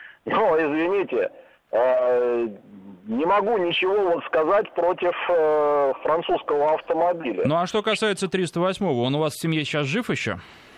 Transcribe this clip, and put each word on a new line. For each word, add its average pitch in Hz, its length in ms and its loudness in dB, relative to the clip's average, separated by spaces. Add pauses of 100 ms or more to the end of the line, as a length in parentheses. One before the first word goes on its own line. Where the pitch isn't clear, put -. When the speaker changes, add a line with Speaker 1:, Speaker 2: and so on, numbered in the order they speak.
(240)
Speaker 1:
Но, 180 340 2
извините, 156 720 -2 (420)
э, 123 760 2 (600)
не 117 200 -2
могу 202 320 2
ничего 185 380 0 (140)
вот 165 140 -2
сказать 165 500 0
против, 175 400 0 (140)
э, 151 640 2 (100)
французского 156 720 0
автомобиля. 165 720 0
Speaker 2:
Ну, 151 100 2
а 175 100 0
что 214 160 -2
касается 208 460 -2
триста 175 320 -2
восьмого, 180 420 0
он 127 120 0
у 147 40 0
вас 156 160 0
в - 60 -14
семье 160 240 0
сейчас 147 220 -2
жив 190 240 -2
ещё? 113 260 -4 (420)